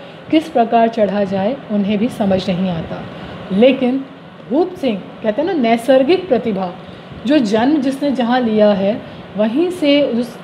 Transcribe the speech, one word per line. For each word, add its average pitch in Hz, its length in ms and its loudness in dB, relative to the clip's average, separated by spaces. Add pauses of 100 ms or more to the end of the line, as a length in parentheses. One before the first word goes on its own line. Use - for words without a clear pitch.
(320)
किस 311 180 2
प्रकार 226 380 4
चढ़ा 208 360 0
जाए, 196 340 -2 (140)
उन्हें 202 260 0
भी 226 120 0
समझ 190 400 0
नहीं 185 200 0
आता। 160 340 -6 (480)
लेकिन 262 540 2 (440)
भूप 359 240 0
सिंह, 214 280 -4 (220)
कहते 220 180 -2
हैं 359 120 -2
ना, 311 80 0
नैसर्गिक 262 680 4
प्रतिभा, 190 440 0 (540)
जो 285 120 4
जन्म 240 440 2
जिसने 277 300 -2
जहाँ 240 280 0
लिया 214 320 4
है, 202 300 0 (360)
वहीं 233 320 0
से 285 320 2
उस, 240 420 -2